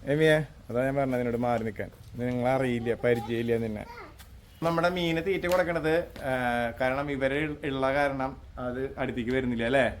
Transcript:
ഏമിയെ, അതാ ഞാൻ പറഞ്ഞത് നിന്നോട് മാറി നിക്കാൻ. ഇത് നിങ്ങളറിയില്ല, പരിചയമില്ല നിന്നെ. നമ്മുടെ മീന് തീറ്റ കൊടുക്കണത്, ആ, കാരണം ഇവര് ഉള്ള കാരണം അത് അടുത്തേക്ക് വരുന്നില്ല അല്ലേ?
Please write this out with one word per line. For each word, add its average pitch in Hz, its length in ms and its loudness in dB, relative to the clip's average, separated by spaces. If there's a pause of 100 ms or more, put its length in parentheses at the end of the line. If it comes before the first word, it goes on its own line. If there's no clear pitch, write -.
ഏമിയെ, 156 320 6 (320)
അതാ 120 160 0
ഞാൻ 135 100 0
പറഞ്ഞത് 135 240 0
നിന്നോട് 120 180 0
മാറി 120 260 0
നിക്കാൻ. 104 280 -6 (240)
ഇത് 120 140 -4
നിങ്ങളറിയില്ല, 123 640 0 (100)
പരിചയമില്ല 117 540 2
നിന്നെ. 110 280 -4 (760)
നമ്മുടെ 165 260 2
മീന് 170 360 -2
തീറ്റ 185 200 0
കൊടുക്കണത്, 170 540 2
ആ, 143 320 -6 (500)
കാരണം 135 300 0
ഇവര് 143 440 0 (140)
ഉള്ള 135 240 0
കാരണം 139 440 0 (200)
അത് 131 400 -6
അടുത്തേക്ക് 123 340 -2
വരുന്നില്ല 123 320 0
അല്ലേ? 127 220 4 (160)